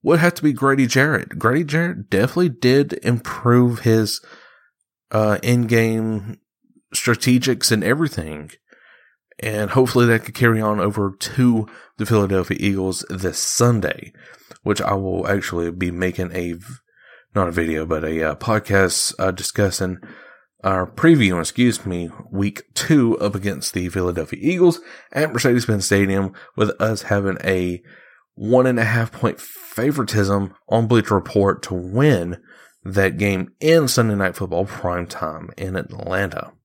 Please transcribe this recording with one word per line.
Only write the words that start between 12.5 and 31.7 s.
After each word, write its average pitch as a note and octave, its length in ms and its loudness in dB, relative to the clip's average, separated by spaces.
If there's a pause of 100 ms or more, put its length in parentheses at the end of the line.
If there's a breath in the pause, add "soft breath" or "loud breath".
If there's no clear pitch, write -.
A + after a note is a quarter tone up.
Eagles F#2+ 500 -2
this F#2 280 -4
Sunday, - 760 0 (520 loud breath)
which - 180 0
I - 140 0
will F#2 320 -4
actually F2 420 -2
be F2 220 -4
making F2+ 420 -4
a F2 200 -6
v-, F2+ 120 -14 (720 soft breath)
not F#2+ 120 2
a E2+ 40 -4
video, E2 340 -2
but D#2+ 180 -2
a, D#2+ 280 -2
uh, D2 40 -6
podcast, G2 840 0
uh, F#2+ 100 0
discussing, F#2 680 -2 (640 loud breath)
or F#2 300 -2
previewing, A#2+ 480 4
excuse A#2 460 0
me, F2 240 -6 (220)
week G2 320 -4 (100)
two B2+ 460 2
up G2+ 160 -2
against G2 380 -6
the F2+ 140 -4
Philadelphia F2+ 540 -4
Eagles E3+ 400 2 (320 loud breath)
at D#3 180 -2
Mercedes-Benz A#2 540 2
Stadium, G2 480 2 (240 loud breath)
with G#2 140 2 (100)
us A2 220 -2
having G2 400 -2
a F2+ 380 -2 (520 soft breath)
one B2 320 2
and B2 140 2
a A2+ 40 2
half A2+ 280 0
point - 280 -4
favoritism G#2 1120 -2 (140)
on A2+ 200 2
Bleacher A2 280 2
Report G2 480 2
to - 120 -8